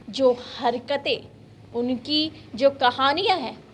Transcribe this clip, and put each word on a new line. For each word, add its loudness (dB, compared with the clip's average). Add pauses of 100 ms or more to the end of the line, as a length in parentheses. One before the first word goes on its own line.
(100)
जो 2 (200)
हरकतें, -2 (440)
उनकी -2 (220)
जो 4
कहानियाँ 2
हैं, -10